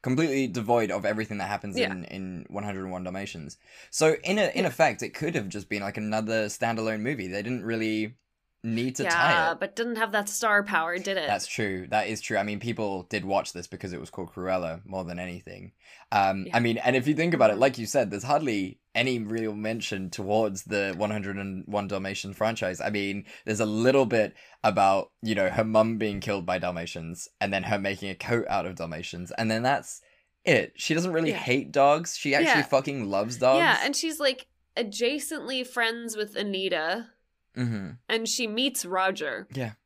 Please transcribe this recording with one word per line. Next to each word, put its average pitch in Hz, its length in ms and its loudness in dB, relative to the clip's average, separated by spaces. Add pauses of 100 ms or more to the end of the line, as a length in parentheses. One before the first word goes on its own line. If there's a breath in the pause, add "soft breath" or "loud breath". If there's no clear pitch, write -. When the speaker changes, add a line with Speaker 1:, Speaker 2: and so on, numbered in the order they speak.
Speaker 1:
Completely 135 460 2
devoid 113 420 2
of 95 140 -2
everything 107 340 -2
that 95 100 -4
happens 101 300 -4
Speaker 2:
Yeah. - 140 -2
Speaker 1:
in, - 140 -8
in 185 420 -10
one 104 160 -8
hundred 95 180 -6
and 95 80 -8
one 92 140 -6
Dalmatians. 90 520 -10 (340 loud breath)
So, 160 340 2
in 196 140 0
a, 196 100 4
in - 160 -2
Speaker 2:
Yeah. - 20 2
Speaker 1:
effect, 139 360 2
it - 120 -8
could 156 220 -4
have 104 120 -2
just 98 200 -10
been, 101 140 -4
like, 98 140 -6
another 107 500 0
standalone 110 540 -2
movie. 104 280 -4
They 101 140 -4
didn't 120 220 -6
really 110 520 -2 (480)
need 117 300 -2
to - 80 -4
Speaker 2:
Yeah, 180 80 0
Speaker 1:
tie 170 420 4
it. 156 80 -6
Speaker 2:
but 196 140 -6
didn't 233 220 -4
have 220 160 -2
that 208 160 0
star 208 340 2
power, 175 340 0
did 190 200 -2
it? 160 100 -2
Speaker 1:
That's 104 220 0
true. 95 400 -2
That 107 180 2
is 107 140 -4
true. - 160 -2
I 98 80 2
mean, 104 160 -4
people 104 500 -4
did 101 140 -2
watch 98 280 0
this 87 140 -10
because 92 260 -8
it 90 60 -8
was 60 100 -10
called 87 240 -10
Cruella 90 520 -2
more 95 180 -6
than 87 160 -8
anything. 90 540 -12 (400 loud breath)
Um, 98 340 4
Speaker 2:
Yeah. 87 100 -2
Speaker 1:
I 120 40 6
mean, 117 180 2
and 127 160 4
if 131 140 4
you 151 60 4
think 165 200 2
about 117 160 8
it, 101 40 2
Speaker 2:
Mm-hmm. 104 80 4
Speaker 1:
like 131 160 4
you 113 80 -6
said, 113 260 2
there's 101 100 -4
hardly 113 560 0 (160)
any 123 240 2
real 110 380 -2
mention 104 540 -4
towards 104 540 0
the 98 320 0
one 104 140 0
hundred 101 280 -4
and 95 280 -6
one 101 220 -2
Dalmatian 98 460 -4
franchise. 107 460 0
I 101 100 -2
mean, 101 340 -2 (200 loud breath)
there's 107 140 -2
a 110 80 2
little 123 400 6
bit 110 260 2 (300 loud breath)
about, 196 480 4 (120)
you 110 120 0
know, 98 160 4
her 110 140 2
mum 110 340 4
being 101 220 -2
killed 98 260 -2
by 92 140 0
Dalmatians 85 680 -6 (140)
and 98 120 0
then 95 120 0
her 101 160 0
making 98 300 -4
a 90 40 -6
coat 117 340 -2
out 92 180 0
of 90 100 -8
Dalmatians. 82 560 -8
And 113 180 -2
then 113 140 0
that's - 380 -2 (420 soft breath)
it. 123 320 4
She - 180 -2
doesn't 175 180 -2
really 160 180 2
Speaker 2:
Yeah. - 80 -4
Speaker 1:
hate 127 340 0
dogs. 147 440 4
She 143 160 0
actually 226 280 6
Speaker 2:
Yeah. - 20 0
Speaker 1:
fucking 135 480 0
loves 107 280 0
dogs. 127 200 8
Speaker 2:
Yeah, - 240 6
and - 140 -2
she's, 320 240 -4
like, 269 260 0 (300)
adjacently 247 880 -2
friends 233 520 -2
with 214 200 -4
Anita. 190 720 -2 (480)
Speaker 1:
Mm-hmm. 113 320 -2 (200)
Speaker 2:
And 226 180 0
she 233 200 -2
meets 240 400 -2
Roger. 185 640 -2
Speaker 1:
Yeah. 123 200 -4 (140)